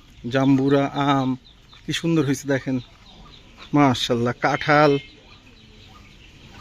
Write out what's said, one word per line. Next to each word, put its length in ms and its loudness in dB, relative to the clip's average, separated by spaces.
জাম্বুরা 500 2
আম 220 0
কি 160 -8
সুন্দর 280 0
হয়েছে 260 -4
দেখেন। 220 -4
মাশাআল্লাহ, 580 0
কাঁঠাল। 480 2